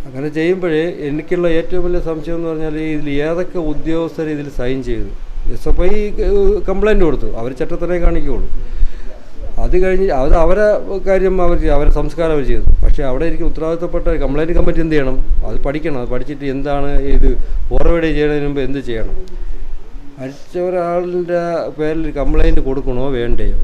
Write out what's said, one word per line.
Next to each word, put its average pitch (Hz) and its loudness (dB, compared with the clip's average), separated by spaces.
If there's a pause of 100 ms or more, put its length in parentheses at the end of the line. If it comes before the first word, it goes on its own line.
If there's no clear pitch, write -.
അങ്ങനെ 135 -10
ചെയ്യുമ്പോഴേ 165 -2 (240)
എനിക്കുള്ള 170 -4 (100)
ഏറ്റവും 175 0
വലിയ 175 0
സംശയം 160 -6
എന്ന് 165 -6
പറഞ്ഞാൽ 156 -6 (180)
ഇതിൽ 147 -4 (180)
ഏതൊക്കെ 175 -6 (140)
ഉദ്യോഗസ്ഥർ 160 -4
ഇതിൽ 143 -10 (100)
സൈൻ 123 -4 (100)
ചെയ്തു. 110 -4 (460)
എസ് - -2
എഫ് - 6
ഐ - 8 (800)
കംപ്ലയിന്റ് 202 2
കൊടുത്തു, 127 0 (120)
അവർ 143 -6 (100)
ചട്ടത്തിനെ 151 -2
കാണിക്കുകയുള്ളൂ. 147 2 (1160)
അത് - 2
കഴിഞ്ഞ് 190 0 (120)
അത് 135 4
അവരെ 185 2 (420)
കാര്യം 190 0 (120)
അവർ 175 4
ചെയ്തു, 151 2
അവരെ 147 6 (100)
സംസ്കാരം 156 -2
അവർ 139 -2
ചെയ്തു. 113 6 (160)
പക്ഷേ - 4
അവിടെ 131 -2
ഇരിക്കുന്ന 160 0
ഉത്തരവാദിത്തപ്പെട്ട 165 -4 (180)
കംപ്ലയിന്റ് 151 -2
കമ്മിറ്റി 170 4
എന്ത് 160 -2
ചെയ്യണം? 135 2 (320)
അത് 113 -2 (100)
പഠിക്കണം. 147 -4
അത് 120 -6
പഠിച്ചിട്ട് 135 -4 (100)
എന്താണ് 143 0 (240)
ഇത് 139 8 (420)
ഫോർവേഡ് 160 2
ചെയ്യുന്നതിന് 147 -2
മുമ്പ് 139 -4
എന്ത് 139 -2 (100)
ചെയ്യണം? 110 -2 (1000)
മരിച്ച 135 -14 (140)
ഒരാളിൻ്റെ 175 -6 (360)
പേരിൽ 156 -4 (140)
കംപ്ലയിന്റ് 151 4
കൊടുക്കണോ 131 -2 (160)
വേണ്ടയോ? 120 2